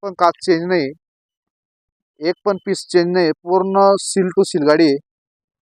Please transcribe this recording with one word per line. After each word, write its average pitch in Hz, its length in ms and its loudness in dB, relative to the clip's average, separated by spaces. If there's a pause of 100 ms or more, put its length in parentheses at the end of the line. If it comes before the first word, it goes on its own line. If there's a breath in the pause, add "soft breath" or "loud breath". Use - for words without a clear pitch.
पण 202 160 -10
काच 175 160 2 (120)
चेंज 170 180 0
नाही, 165 280 -2 (1400)
एक 175 60 -2 (100)
पण 202 120 0 (100)
पीस 196 220 -6
चेंज 175 240 0
नाही, 175 200 2
पूर्ण 185 500 -2
seal 196 440 2
to 185 160 0
seal 151 280 0
गाडी 160 140 4
आहे. 143 120 2 (760)